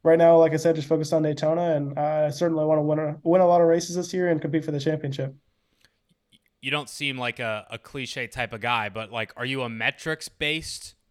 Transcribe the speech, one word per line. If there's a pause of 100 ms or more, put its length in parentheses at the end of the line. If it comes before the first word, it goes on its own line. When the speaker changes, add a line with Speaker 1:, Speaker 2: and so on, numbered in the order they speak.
Speaker 1:
right
now,
like
I
said,
just
focused
on
Daytona,
and
I
certainly
wanna
win
a,
win
a
lot
of
races
this
year
and
compete
for
the
championship. (1300)
Speaker 2:
You
don't
seem
like
a,
a
cliche
type
of
guy,
but,
like,
are
you
a
metrics-based (160)